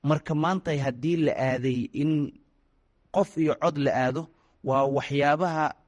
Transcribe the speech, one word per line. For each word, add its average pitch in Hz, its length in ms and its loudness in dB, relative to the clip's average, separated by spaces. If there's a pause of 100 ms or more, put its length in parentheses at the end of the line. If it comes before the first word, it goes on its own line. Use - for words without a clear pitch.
Marka 151 300 0
maanta 170 420 0
haddii 139 400 -2
la 151 200 2
aaday 127 440 0 (120)
in 151 200 0 (1000)
qof 190 220 0
iyo 156 240 2
cod 165 180 0
la 139 140 2
aado, 127 300 0 (420)
waa 135 220 2
waxyaabaha 143 760 0 (240)